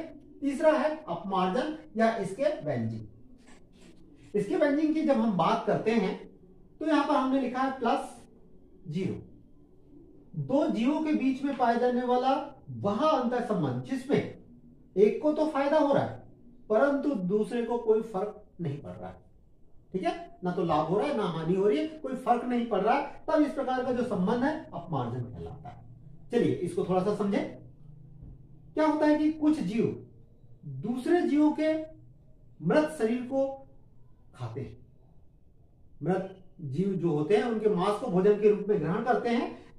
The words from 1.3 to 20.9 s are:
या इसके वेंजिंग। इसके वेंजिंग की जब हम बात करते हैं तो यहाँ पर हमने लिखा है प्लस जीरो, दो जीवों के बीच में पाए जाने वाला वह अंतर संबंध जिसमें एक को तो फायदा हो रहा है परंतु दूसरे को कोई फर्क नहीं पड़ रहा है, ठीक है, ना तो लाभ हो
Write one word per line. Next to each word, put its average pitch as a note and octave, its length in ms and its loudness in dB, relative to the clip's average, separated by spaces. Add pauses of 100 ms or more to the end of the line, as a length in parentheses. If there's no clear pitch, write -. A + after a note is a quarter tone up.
या A3 200 2
इसके G3+ 280 -4 (200)
वेंजिंग। A2+ 420 -4 (1300)
इसके D4 220 0
वेंजिंग D4+ 380 2
की D#4 80 0
जब C4+ 140 4
हम A3 200 2
बात F#3+ 300 2
करते G#3 240 2
हैं G#3+ 260 2 (640)
तो D#4 60 -4
यहाँ D4 200 2
पर D4+ 80 2
हमने C4 260 2
लिखा B3+ 220 -2
है C4+ 160 -2
प्लस - 360 -2 (720)
जीरो, E3 260 -4 (1200)
दो B3+ 280 2
जीवों B3+ 360 0
के D#4 100 0
बीच C4 300 0
में C#4 140 -2
पाए A#3+ 220 4
जाने B3 240 2
वाला B3 300 2 (380)
वह G3+ 360 -2
अंतर B3 340 2
संबंध C#3 420 -2
जिसमें - 560 -2 (580)
एक G#3 260 4
को D4+ 100 2
तो D4+ 140 0
फायदा C#4+ 320 2
हो C#4 160 4
रहा B2 100 2
है - 120 -8 (520)
परंतु C#4 460 2
दूसरे G#3+ 480 0
को A#3 160 -2
कोई A3 240 2
फर्क G3 400 -6 (180)
नहीं D3+ 180 -6
पड़ F3+ 140 -12
रहा F3+ 160 -12
है, - 80 -16 (760)
ठीक F#3 100 -4
है, - 420 -6
ना F3+ 80 -2
तो F#3 120 -2
लाभ D#3 220 2
हो F3+ 120 0